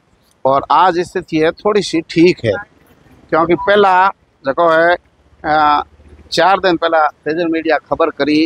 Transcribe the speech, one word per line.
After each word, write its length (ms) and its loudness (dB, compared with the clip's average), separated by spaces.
और 280 0
आज 280 2
स्थिति 360 -8
है 160 0
थोड़ी 300 -2
सी 260 -4
ठीक 360 2
है, 100 0
क्योंकि 280 0
पहला 500 2
जको 240 0
है, 260 2
अ, 400 0
चार 280 2
दिन 180 0
पहला 300 0
तेजल 400 -6
मीडिया 320 -2
खबर 300 -4
करी, 360 -2